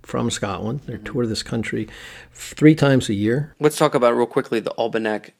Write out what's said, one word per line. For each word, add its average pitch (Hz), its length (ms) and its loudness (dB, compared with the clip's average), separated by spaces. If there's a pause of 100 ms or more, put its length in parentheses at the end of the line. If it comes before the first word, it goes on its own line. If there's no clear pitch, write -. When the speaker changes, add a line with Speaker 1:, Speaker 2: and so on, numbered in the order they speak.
Speaker 1:
from 117 280 -4
Scotland. 104 560 -6
They 120 80 -10
Speaker 2:
Mm-hmm. 107 100 -14
Speaker 1:
tour 120 220 -4
this 107 180 -4
country 113 440 -6 (440)
f-, - 240 -18
three 156 180 8
times 139 340 4
a 107 60 0
year. 117 460 -2
Speaker 2:
Let's 151 160 2
talk 151 180 2
about 120 220 4
real 120 100 2
quickly 117 340 -2
the 107 180 -6
Albinak 110 600 -2